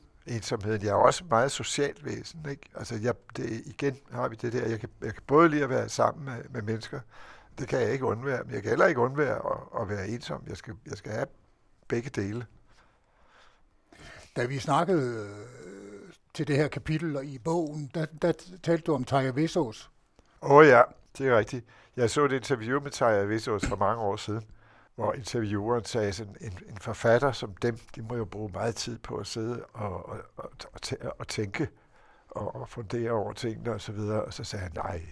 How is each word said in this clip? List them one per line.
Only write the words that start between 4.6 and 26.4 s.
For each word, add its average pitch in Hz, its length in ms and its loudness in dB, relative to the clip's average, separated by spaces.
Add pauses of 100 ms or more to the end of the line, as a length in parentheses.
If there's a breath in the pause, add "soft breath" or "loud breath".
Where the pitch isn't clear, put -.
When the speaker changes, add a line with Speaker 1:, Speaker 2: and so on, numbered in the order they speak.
Speaker 1:
jeg 110 120 -2
kan, - 80 -8 (140)
jeg - 120 -6
kan - 120 -16
både 160 220 8
lide 147 140 0
at 127 80 0
være 117 180 0
sammen 117 360 2
med, 120 260 -10
med 120 120 -8
mennesker, 110 380 -6 (580 loud breath)
det 131 100 -6
kan 135 120 0
jeg 113 120 2
ikke 135 120 -2
undvære, 120 400 -2
men 123 100 -10
jeg 101 80 -6
kan 107 60 -6
heller - 180 6
ikke 143 140 2
undvære 131 360 2
at, - 460 -4
at 95 60 -4
være 101 200 -4
ensom. 123 400 -8
Jeg - 80 -8
skal, - 180 -12 (120)
jeg 147 100 -10
skal - 160 -12
have 113 140 -4 (640)
begge 120 220 -2
dele. 110 360 -4 (1900 loud breath)
Speaker 2:
Da 127 80 0
vi 131 140 -2
snakkede, 139 720 0 (380)
øh, 101 460 -16 (220)
til 147 140 -4
det 147 80 2
her 147 120 4
kapitel 151 480 -4
og 135 80 -6
i 139 140 -12
bogen, 151 560 -2
der, 156 120 -2 (160)
der 170 100 4 (300)
talte 165 200 2
du 160 120 2
om 127 100 0
Tarja 135 300 2
Vesaas. 151 560 -2 (520)
Speaker 1:
Åh 143 240 12
ja, 123 160 12 (360)
det 135 100 2
er 120 100 8
rigtigt. 113 280 0 (300 soft breath)
Jeg 117 140 4
så 147 140 4
et 131 80 4
interview 127 480 0
med 139 100 -8
Tarja 110 340 4
Vesaas 107 420 0
for 101 100 -2
mange 107 260 2
år 101 140 0
siden, 107 260 -6 (520 soft breath)
hvor 107 180 0
intervieweren 110 720 -2
sagde 104 280 0
sådan, 101 280 -12